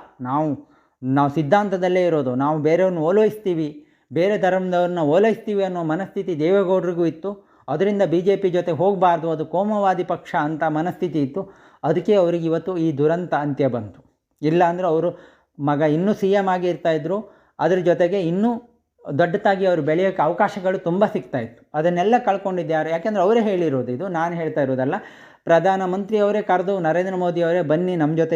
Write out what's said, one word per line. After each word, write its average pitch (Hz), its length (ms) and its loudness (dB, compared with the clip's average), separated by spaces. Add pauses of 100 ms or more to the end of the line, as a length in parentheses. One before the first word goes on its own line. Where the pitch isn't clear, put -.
(220)
ನಾವು, 143 260 -2 (540)
ನಾವು 139 280 2
ಸಿದ್ಧಾಂತದಲ್ಲೇ 185 760 0
ಇರೋದು, 147 300 0
ನಾವು 147 240 0
ಬೇರೆಯವ್ರನ್ನ 170 420 2
ಓಲೈಸ್ತೀವಿ, 185 680 0 (440)
ಬೇರೆ 180 260 2
ಧರ್ಮದವ್ರನ್ನ 180 680 0
ಓಲೈಸ್ತೀವಿ 202 580 2
ಅನ್ನೋ 180 200 -4
ಮನಸ್ಥಿತಿ 185 560 -4
ದೇವೇಗೌಡರಿಗೂ 180 680 2
ಇತ್ತು. 165 260 -4 (360)
ಅದರಿಂದ 196 380 0
ಬಿ 165 160 0
ಜೆ 196 160 2
ಪಿ 196 120 0
ಜೊತೆ 175 220 -2
ಹೋಗಬಾರ್ದು, 170 580 2
ಅದು 156 160 -4
ಕೋಮುವಾದಿ 190 580 0
ಪಕ್ಷ 175 360 -6
ಅಂತ 151 300 -2
ಮನಸ್ಥಿತಿ 160 520 -2
ಇತ್ತು. 151 220 -4 (400)
ಅದಕ್ಕೆ 180 320 2
ಅವ್ರಿಗೆ 170 300 2
ಇವತ್ತು 165 320 -2
ಈ 165 200 0
ದುರಂತ 160 360 0
ಅಂತ್ಯ 143 340 0
ಬಂತು. 113 340 -6 (400)
ಇಲ್ಲಾಂದ್ರೆ 175 460 2
ಅವರು 165 240 0 (480)
ಮಗ 143 300 0
ಇನ್ನೂ 170 240 2
ಸಿ 196 180 0
ಎಂ 196 180 2
ಆಗಿ 180 180 0
ಇರ್ತಾಯಿದ್ರು. 165 500 -2 (420)
ಅದ್ರ 165 200 2
ಜೊತೆಗೆ 175 420 2
ಇನ್ನೂ 185 300 0 (540)
ದೊಡ್ಡದಾಗಿ 170 600 0
ಅವ್ರು 175 160 2
ಬೆಳೆಯೋಕ್ಕೆ 175 400 0
ಅವಕಾಶಗಳು 185 580 0
ತುಂಬ 180 260 0
ಸಿಗ್ತಾಯಿತ್ತು. 139 560 -6 (120)
ಅದನ್ನೆಲ್ಲ 175 420 0 (100)
ಕಳ್ಕೊಂಡಿದ್ದು 185 480 -2
ಯಾರು? 156 160 0
ಯಾಕೆಂದ್ರೆ 180 340 -2
ಅವರೇ 226 180 4
ಹೇಳಿರೋದು, 165 500 0
ಇದು 131 160 -6
ನಾನು 170 280 -4
ಹೇಳ್ತಾ 156 260 -4
ಇರೋದಲ್ಲ. 131 340 0 (480)
ಪ್ರಧಾನಮಂತ್ರಿ 190 760 0
ಅವರೇ 208 240 2
ಕರೆದು, 185 380 0
ನರೇಂದ್ರ 180 360 0
ಮೋದಿ 175 260 0
ಅವರೇ 170 200 0
ಬನ್ನಿ 170 340 0
ನಮ್ಮ 156 200 0
ಜೊತೆ 160 200 0